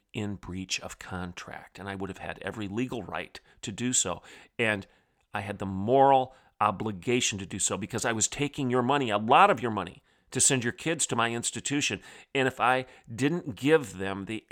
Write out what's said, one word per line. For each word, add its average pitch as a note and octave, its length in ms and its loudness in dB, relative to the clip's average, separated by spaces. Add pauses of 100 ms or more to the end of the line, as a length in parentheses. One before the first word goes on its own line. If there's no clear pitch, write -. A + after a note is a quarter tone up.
(140)
in G#2 220 -6
breach F#2 460 -8
of - 180 -14
contract, - 800 -12
and F#2+ 80 -12
I G2 80 -6
would F#2+ 140 -6
have F#2 80 -10
had E2+ 240 -10
every G2+ 260 -8
legal A#2+ 360 -4
right E2+ 360 -10 (220)
to A#2+ 100 -6
do A#2+ 220 -2
so. F2+ 280 0 (380)
And G#2+ 260 0 (480)
I G#2 60 -6
had G2 200 -6
the G#2 60 -4
moral B2+ 680 4 (240)
obligation G#2+ 800 0
to F#2+ 60 -8
do F#2+ 140 -8
so F#2+ 180 0
because G#2 260 -4
I B2 80 0
was G#2+ 160 0
taking C#3+ 420 -2
your B2 140 4
money, C3+ 260 2
a G#2 80 2
lot C#3+ 320 8
of F3+ 120 2
your A#2 100 -2
money, G2 320 -6 (280)
to C3 100 0
send B2+ 240 4
your A2+ 80 -2
kids D#3+ 340 -4
to B2 80 -2
my A#2 160 2
institution. A#2 720 -4 (340)
And C3 140 4
if - 100 -8
I B2+ 260 2 (280)
didn't C3 420 0
give B2+ 420 2
them F#2+ 280 -4
the A2 260 -8